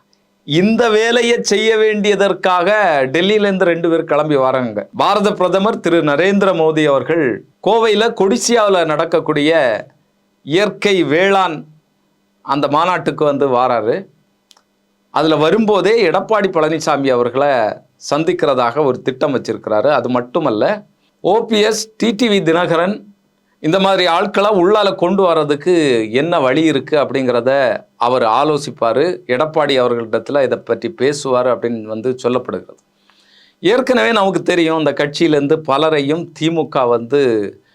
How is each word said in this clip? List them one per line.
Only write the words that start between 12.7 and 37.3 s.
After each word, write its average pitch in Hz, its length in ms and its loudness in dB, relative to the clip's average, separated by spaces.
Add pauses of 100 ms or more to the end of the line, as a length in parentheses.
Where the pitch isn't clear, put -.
வந்து 139 240 2
வாராரு. 123 480 0 (1200)
அதுல 156 220 2
வரும்போதே 196 640 2
எடப்பாடி 196 460 0
பழனிசாமி 156 600 0
அவர்களை 127 460 0 (480)
சந்திக்கிறதாக 147 800 0
ஒரு 127 180 0
திட்டம் 131 320 -2
வச்சிருக்கிறாரு. 107 540 -2
அது 127 200 0
மட்டுமல்ல, 123 560 -2 (600)
ஓ 170 80 2 (120)
பி 220 160 0
எஸ், 214 220 0 (140)
டி 214 160 -2
டி 214 160 -2
வி 202 120 2
தினகரன் 170 540 0 (680)
இந்த 156 160 0
மாதிரி 190 280 2
ஆட்களை 202 440 0
உள்ளால 202 440 2
கொண்டு 190 280 0
வர்றதுக்கு 156 520 0 (380)
என்ன 160 280 0
வழி 135 240 2
இருக்கு 143 320 0
அப்படிங்கிறத 123 540 0 (460)
அவர் 120 320 0
ஆலோசிப்பாரு, 135 760 0 (220)
எடப்பாடி 147 500 0
அவர்களிடத்துல 120 680 -2
இதை 113 160 -2
பற்றி 117 320 -6
பேசுவார் 131 560 -2
அப்படின்னு 117 400 -4
வந்து 110 320 -6
சொல்லப்படுகிறது. 123 640 -6 (800)
ஏற்கனவே 233 500 2
நமக்கு 196 300 0
தெரியும், 160 360 0
இந்த 143 140 0
கட்சியிலேருந்து 151 680 0
பலரையும் 147 720 0
தி 156 180 -4
மு 160 180 -2
க 139 180 -2
வந்து, 120 360 0 (520)